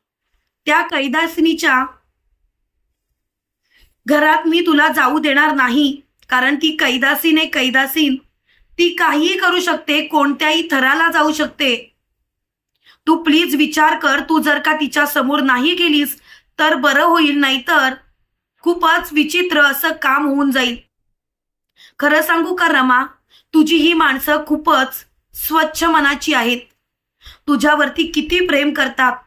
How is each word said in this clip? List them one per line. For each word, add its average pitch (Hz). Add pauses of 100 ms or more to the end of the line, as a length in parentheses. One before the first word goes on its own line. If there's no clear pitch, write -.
(640)
त्या 302
कैदासिनीच्या 311 (2250)
घरात 302
मी 330
तुला 311
जाऊ 285
देणार 294
नाही, 269 (280)
कारण 262
ती 311
कैदासीन 285
आहे, 320
कैदासीन. 269 (600)
ती 349
काहीही 330
करू 359
शकते, 302
कोणत्याही 311
थराला 285
जाऊ 311
शकते. 294 (1120)
तू 330
प्लीज 311
विचार 311
कर, 285
तू 311
जर 294
का 302
तिच्या 294
समोर 285
नाही 269
गेलीस 302 (400)
तर 311
बरं 277
होईल, 320
नाहीतर 269 (680)
खूपच 339
विचित्र 311
असं 285
काम 285
होऊन 277
जाईल. 247 (1080)
खरं 302
सांगू 330
का 349
रमा, 262 (500)
तुझी 311
ही 320
माणसं 302
खूपच 285 (280)
स्वच्छ 311
मनाची 294
आहेत, 233 (880)
तुझ्यावरती 294
किती 339
प्रेम 294
करतात 262